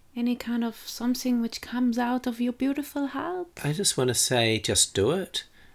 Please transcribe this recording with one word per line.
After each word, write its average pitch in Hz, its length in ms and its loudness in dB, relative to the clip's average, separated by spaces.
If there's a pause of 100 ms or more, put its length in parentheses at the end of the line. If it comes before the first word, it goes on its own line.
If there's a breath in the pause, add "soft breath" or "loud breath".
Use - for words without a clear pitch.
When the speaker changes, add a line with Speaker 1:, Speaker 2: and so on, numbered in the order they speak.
(140)
Speaker 1:
any 240 220 0
kind 233 260 -2
of 226 140 -2 (100)
something 247 540 0
which 233 200 -4
comes 240 380 0
out 247 280 0
of 233 140 -2
your 240 120 2
beautiful 277 560 -2
heart? 339 400 -6 (160)
Speaker 2:
I 147 80 0
just 196 240 0
wanna 127 180 2
say, 113 440 4
just - 360 2
do 107 180 4
it. - 320 -4 (300 soft breath)